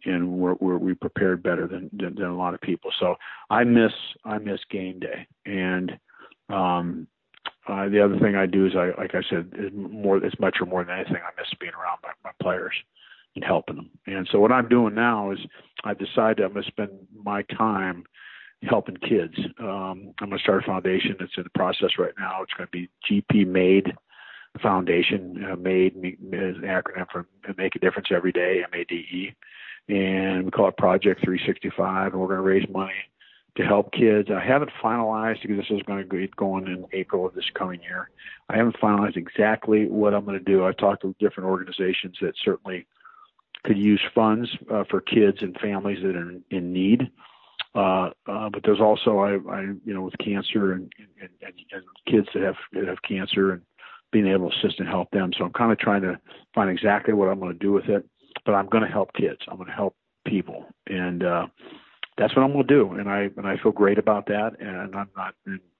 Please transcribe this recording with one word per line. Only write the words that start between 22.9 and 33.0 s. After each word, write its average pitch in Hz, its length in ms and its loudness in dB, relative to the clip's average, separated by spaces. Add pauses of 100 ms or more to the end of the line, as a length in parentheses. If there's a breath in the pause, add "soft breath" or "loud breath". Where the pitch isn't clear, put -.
G 101 220 0
P 101 160 6
Made 92 480 4 (680 loud breath)
Foundation, 92 840 0
uh, 95 100 -6
made 92 400 2
me-, 92 220 -8 (140)
is 92 260 -4
an 82 60 -12
acronym 92 480 -4
for 87 160 -10 (300)
Make 95 180 -2
a - 40 -8
Difference 92 300 0
Every 90 220 2
Day, 90 320 0
M 85 100 -8
A 87 120 -6
D 87 100 -6
E. 90 400 -8 (580 loud breath)
And 95 520 0
we 90 60 -4
call 98 180 4
it - 80 -4
Project 95 460 4
three 92 220 0
sixty-five, 95 680 -2
and 92 80 -2
we're 92 80 -2
gonna 95 120 -2
raise 95 280 4
money 95 240 -6 (600 soft breath)